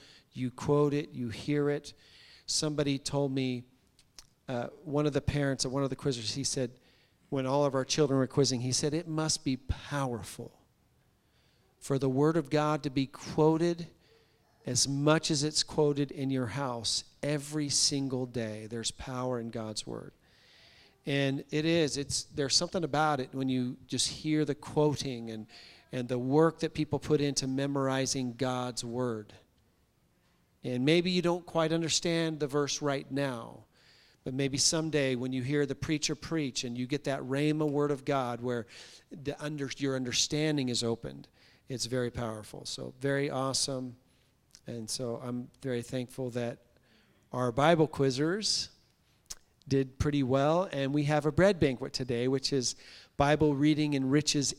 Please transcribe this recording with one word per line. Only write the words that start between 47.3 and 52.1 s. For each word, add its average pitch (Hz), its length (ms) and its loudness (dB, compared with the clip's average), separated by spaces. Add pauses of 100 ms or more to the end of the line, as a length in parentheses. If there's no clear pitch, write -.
our 123 180 0
Bible 151 380 6
quizzers 147 800 0 (1000)
did 135 300 0
pretty 143 240 2
well. 147 480 2
And 139 220 -2
we 147 120 2
have 147 200 2
a 151 80 2
bread 180 260 6
banquet 135 360 0
today, 123 340 0